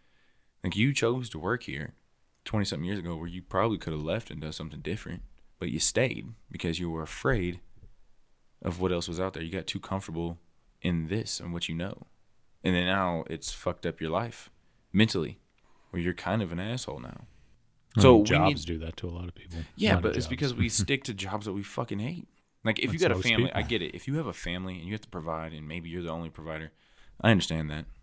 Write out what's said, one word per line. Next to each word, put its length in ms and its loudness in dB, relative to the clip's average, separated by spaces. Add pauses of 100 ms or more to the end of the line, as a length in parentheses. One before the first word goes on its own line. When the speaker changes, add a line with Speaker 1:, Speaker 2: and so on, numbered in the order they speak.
(640)
Speaker 1:
Like, 140 -2
you 180 4
chose 360 2
to 80 -8
work 260 -2
here 300 -8 (520)
twenty-something 400 0
years 120 -2
ago 180 -4
where 120 -6
you 140 -10
probably 340 2
could 160 -4
have 100 -2
left 280 -2
and 100 -10
done 120 -6
something 280 -8
different, 420 -6 (360)
but 120 -4
you 80 0
stayed 540 0 (180)
because 280 -2
you 120 -2
were 120 -4
afraid 580 0 (1000)
of 180 -2
what 120 2
else 160 0
was 120 -4
out 140 -2
there. 80 -8
You 100 -8
got 140 -6
too 140 -6
comfortable 580 -4 (420)
in 280 2
this 320 -2
and 120 -6
what 160 -4
you 60 -4
know. 320 -6 (560)
And 120 4
then 120 4
now 420 2
it's 240 -4
fucked 320 -4
up 160 -2
your 100 -2
life 380 -2 (440)
mentally, 460 4 (520)
where 100 -2
you're 140 2
kind 280 0
of 80 -4
an 100 -4
asshole 400 -4
now." 260 -12 (680)
Speaker 2:
I 40 6
Speaker 1:
So 140 12
Speaker 2:
mean, 80 10
Speaker 1:
we 40 4
Speaker 2:
jobs 400 4
Speaker 1:
need 80 -2
Speaker 2:
do 100 -4
that 140 -8
to 100 -4
a 20 -8
lot 180 -8
of 80 -12
people. 220 -12 (180)
Speaker 1:
Yeah, 140 2
Speaker 2:
A 40 6
lot 40 6
of 40 0
Speaker 1:
but 140 2
it's 100 0
Speaker 2:
jobs. 40 -4
Speaker 1:
because 240 0
Speaker 2:
<laughs> 80 2
Speaker 1:
we 60 2
stick 360 2
to 100 -4
jobs 320 -6
that 60 -2
we 100 -2
fucking 380 -4
hate. 260 -6 (380)
Like, 160 2
if 60 0
you 120 0
Speaker 2:
That's 40 2
Speaker 1:
got 100 6
a 40 2
Speaker 2:
most 120 2
Speaker 1:
family, 240 4
I 60 -2
Speaker 2:
people. 120 -2
Speaker 1:
get 120 0
it. 120 -6
If 140 -12
you 80 -2
have 100 -2
a 60 -4
family 440 -6
and 100 -10
you 60 -6
have 100 -6
to 60 -20
provide 440 -6
and 160 -10
maybe 220 -8
you're 120 -6
the 60 -4
only 220 -6
provider, 420 -10 (480)
I 100 6
understand 400 4
that. 140 -6 (180)